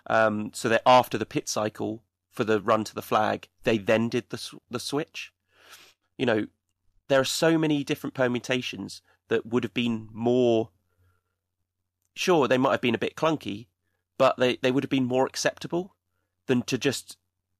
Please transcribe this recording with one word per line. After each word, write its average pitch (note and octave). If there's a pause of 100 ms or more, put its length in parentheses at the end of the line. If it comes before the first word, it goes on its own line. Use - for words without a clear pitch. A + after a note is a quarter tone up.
um, G#2+
so -
that A2+
after B2+
the G#2+
pit -
cycle G#2+ (280)
for -
the G#2+
run A2
to -
the G#2
flag, G#2+ (160)
they A2+
then A2+
did A#2
the B2+
s-, - (160)
the B2
switch. - (840)
You C3
know, A2 (640)
there C3+
are C3
so E3
many D#3
different -
permutations B2 (280)
that A2+
would A#2
have A2+
been A2+
more, A#2 (1400)
sure, D#3
they B2+
might C3
have A2+
been A#2+
a G#2
bit -
clunky, A#2+ (500)
but C3
they, B2+
they C3
would C3+
have -
been C3+
more B2+
acceptable - (520)
than B2+
to -
just - (440)